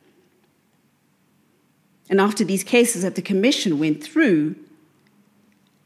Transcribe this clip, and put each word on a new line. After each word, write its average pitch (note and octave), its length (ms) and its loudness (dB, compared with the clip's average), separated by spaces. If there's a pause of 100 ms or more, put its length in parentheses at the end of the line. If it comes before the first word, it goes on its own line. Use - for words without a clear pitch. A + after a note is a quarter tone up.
(2000)
And G3 120 4
after G#3+ 200 0
these F#3+ 220 -4
cases A#3 380 2
that F#3 140 -4
the F3+ 60 -4
commission G3 560 0
went D3+ 240 -2
through, F3+ 540 0 (1300)